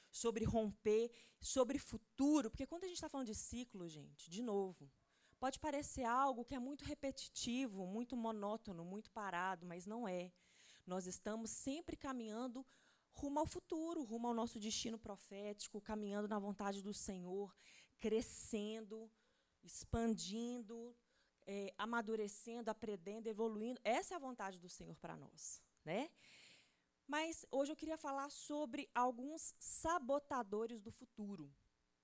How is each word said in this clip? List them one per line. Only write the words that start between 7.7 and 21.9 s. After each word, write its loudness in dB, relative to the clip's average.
muito -2
monótono, -2
muito -8
parado, 0
mas -6
não -2
é. -2
Nós 0
estamos -2
sempre -2
caminhando -4
rumo 0
ao 4
futuro, -2
rumo -2
ao 2
nosso 0
destino -2
profético, -6
caminhando 0
na 0
vontade 0
do -4
Senhor, -2
crescendo, 2
expandindo, 0
é, -4
amadurecendo, 0